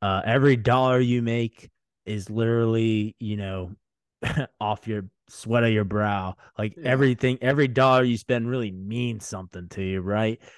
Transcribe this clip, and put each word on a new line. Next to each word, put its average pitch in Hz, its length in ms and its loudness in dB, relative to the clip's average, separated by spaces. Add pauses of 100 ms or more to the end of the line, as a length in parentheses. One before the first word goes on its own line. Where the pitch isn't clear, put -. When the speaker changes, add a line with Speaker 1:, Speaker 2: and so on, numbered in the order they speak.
Speaker 1:
Uh, 98 220 0
every 131 320 4
dollar 127 440 2
you 120 220 2
make 117 480 -4 (340)
is 101 240 -6
literally, 113 880 0
you 107 200 -6
know, 95 340 -8 (500)
<laughs> - 380 -4
off 107 260 -4
your 107 180 -4 (240)
sweat 117 360 0
of 113 80 4
your 107 120 2
brow. 101 520 -2 (220)
Like, 107 180 -4
Speaker 2:
Yeah. 165 80 -12
Speaker 1:
everything, 131 560 2
every 139 280 2
dollar 131 360 4
you 117 140 0
spend 120 320 -2
really 120 200 -4
means 110 560 -6
something 90 440 -12
to 101 120 -8
you, 95 200 -4
right? 107 360 0 (200)